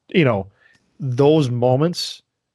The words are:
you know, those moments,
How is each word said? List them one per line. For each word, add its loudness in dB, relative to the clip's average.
you 2
know, -2
those 2
moments, -2